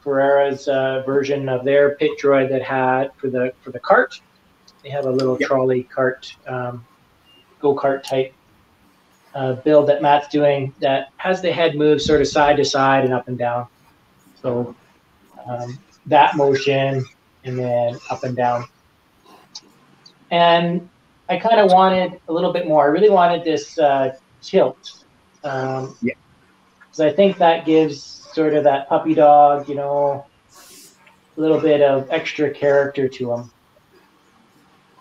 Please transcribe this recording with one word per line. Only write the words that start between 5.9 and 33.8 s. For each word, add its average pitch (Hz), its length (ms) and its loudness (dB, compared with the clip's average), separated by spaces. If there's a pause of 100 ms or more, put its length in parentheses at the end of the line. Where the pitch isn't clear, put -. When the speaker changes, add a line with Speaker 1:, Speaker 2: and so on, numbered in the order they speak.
Speaker 1:
um, 123 380 -10 (720)
go-kart 139 440 -2
type, 131 300 -4 (1000)
uh, 131 200 -4
build 147 340 2
that 143 140 2
Matt's 143 260 2
doing 139 540 0
that 135 340 -2
has 185 260 -4
the 180 120 -2
head 160 220 0
move 147 260 2
sort 151 180 2
of 135 80 0
side 147 300 2
to 139 80 2
side 135 400 0
and 127 80 0
up 123 160 -6
and 127 80 -8
down. 120 280 -4 (760)
So, 120 340 -6 (720)
um, 123 320 -12 (280)
that 151 280 4
motion 135 680 0 (400)
and 127 120 -8
then 120 400 -2 (120)
up - 160 -8
and 123 100 -6
down. 120 300 -2 (1700)
And 175 580 2 (400)
I 180 80 -2
kinda 220 300 2
wanted 185 600 2
a 165 60 -6
little 175 180 -2
bit 175 160 -4
more. 151 160 4
I 143 40 4
really 185 220 4
wanted 175 360 2
this, 151 340 -4
uh, 139 360 0 (260)
tilt. - 640 -4 (400)
Um, 131 560 -6
Speaker 2:
Yeah. - 140 -4 (720)
Speaker 1:
'cause - 100 -18
I 151 120 2
think 190 260 2
that 170 280 2
gives 156 680 -2
sort 156 200 0
of 147 120 0
that 139 240 0
puppy 160 240 0
dog, 147 560 4
you 143 60 -6
know, 143 500 -4 (1120)
a - 20 -12
little 156 200 2
bit 147 220 2
of 135 300 2
extra 151 380 -4
character 139 580 0
to 127 260 -6
him. 120 180 -10 (1500)